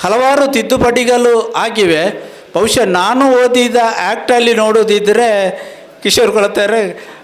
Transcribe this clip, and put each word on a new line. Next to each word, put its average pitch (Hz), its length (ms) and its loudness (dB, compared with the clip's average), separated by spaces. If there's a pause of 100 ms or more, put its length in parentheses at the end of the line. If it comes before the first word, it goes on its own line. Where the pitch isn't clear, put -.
ಹಲವಾರು 269 520 0
ತಿದ್ದುಪಡಿಗಳು 240 1000 0
ಆಗಿವೆ. 208 760 -2 (260)
ಬಹುಶಃ 220 300 0
ನಾನು 220 480 0
ಓದಿದ 247 440 2 (200)
ಆ್ಯಕ್ಟಲ್ಲಿ 233 580 0
ನೋಡೋದಿದ್ದರೆ, 214 960 2 (520)
ಕಿಶೋರ್ 208 300 0
ಕೊಳತಾರೆ, 208 760 -2 (140)